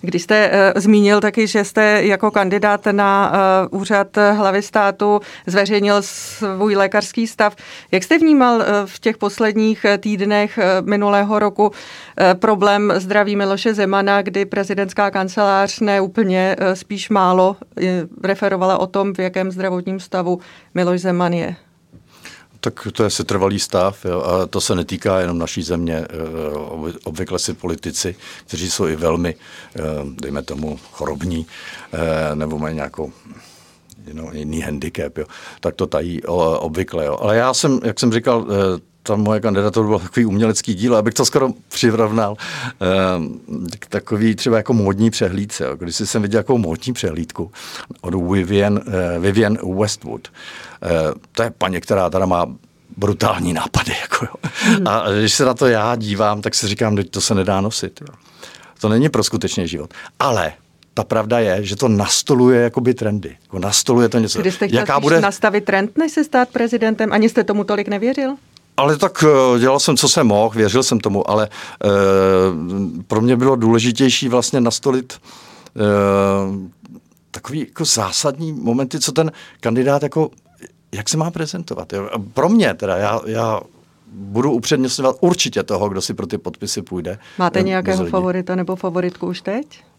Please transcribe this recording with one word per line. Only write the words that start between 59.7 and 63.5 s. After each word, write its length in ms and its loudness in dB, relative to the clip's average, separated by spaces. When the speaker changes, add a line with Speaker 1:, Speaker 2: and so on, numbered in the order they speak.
Speaker 2:
Ale 340 0
ta 100 -2
pravda 360 0
je, 260 0
že 100 -6
to 120 0
nastoluje 760 4
jakoby 320 2
trendy. 500 -4
Jako 160 -10